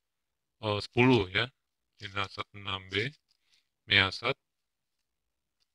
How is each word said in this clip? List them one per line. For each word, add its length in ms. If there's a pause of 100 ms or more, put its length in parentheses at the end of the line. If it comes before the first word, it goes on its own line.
(640)
eh, 160
sepuluh 480
ya, 180 (540)
Cinasat 560
enam 320
B, 240 (720)
Measat, 560 (1400)